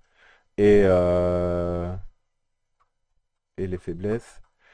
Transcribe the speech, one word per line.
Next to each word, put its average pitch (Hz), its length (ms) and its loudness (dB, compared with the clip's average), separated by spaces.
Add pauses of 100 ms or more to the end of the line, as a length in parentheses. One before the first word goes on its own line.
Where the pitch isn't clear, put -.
(580)
Et, 104 260 6
euh, 90 1080 0 (1600)
et 95 80 -6
les 92 120 -6
faiblesses. 95 640 -8 (340)